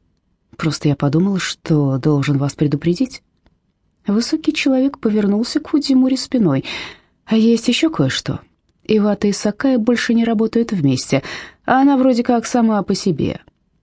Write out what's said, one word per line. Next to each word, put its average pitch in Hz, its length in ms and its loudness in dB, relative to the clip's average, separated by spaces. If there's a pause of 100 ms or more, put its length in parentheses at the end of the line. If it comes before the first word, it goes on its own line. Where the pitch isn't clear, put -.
(560)
Просто - 320 -2
я 147 80 2
подумал, 170 440 0
что 143 580 -2
должен 143 400 0
вас 139 160 -2
предупредить". 156 680 -2 (840)
Высокий 294 460 -2
человек 269 460 0
повернулся 214 600 0
к - 100 -16
Фудзимуре 262 460 2
спиной. 185 480 0 (640)
"А 226 100 0
есть 226 320 4
ещё 254 220 2
кое-что. 135 500 -2 (440)
Ивата 208 440 0
и 202 60 0
Сакая 240 460 0
больше 233 340 0
не 233 100 2
работают 226 480 0
вместе, 139 520 0 (420)
а 262 160 2
она 277 160 4
вроде 254 260 2
как 233 220 0
сама 220 380 2
по 196 100 -2
себе. - 480 -4 (420)